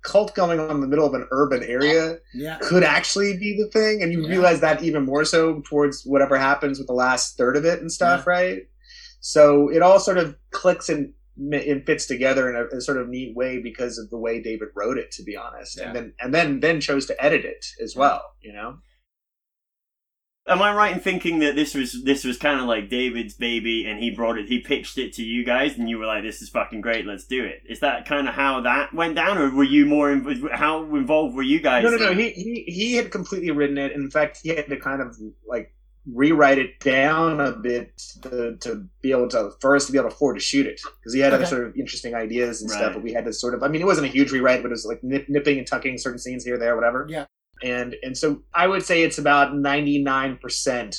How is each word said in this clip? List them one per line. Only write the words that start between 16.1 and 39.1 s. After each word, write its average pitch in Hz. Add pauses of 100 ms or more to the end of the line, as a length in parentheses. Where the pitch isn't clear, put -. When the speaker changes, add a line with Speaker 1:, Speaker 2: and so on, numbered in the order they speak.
Speaker 1:
and 127
then, 156
then 156
chose 139
to 123
edit 151
it - (180)
as 110
Speaker 2:
Yeah. 127
Speaker 1:
well, 135 (180)
you 104
know? 110 (1700)
Speaker 3:
Am 190
I 208
right 208
in 160
thinking 170
that 143
this 147
was, 127
this 135
was 123
kinda, 139
like, 110
David's 120
baby 113
and 107
he 117
brought 113
it, 104
he 123
pitched -
it 123
to 117
you 117
guys 131
and 117
you 113
were 110
like, 107
"This 107
is 113
fucking 107
great, 113
let's 98
do 127
it"? 87
Is 110
that 135
kinda 139
how 135
that 135
went 165
down, 175
or 139
were 139
you 143
more 147
inv-, 139
how 156 (100)
involved 139
were 135
you 143
guys 127
Speaker 1:
No, 233
no, 233
no. 208
Speaker 3:
in 185
Speaker 1:
He, 226
he, 220
he 208
had 208
completely 180
written 143
it. 139
In 139
fact, 151
he 160
had 147
to 135
kind 135
of, 120 (320)
like, 113 (360)
rewrite 139
it -
down 147
a 131
bit 117 (240)
to, 120
to 104 (160)
be 131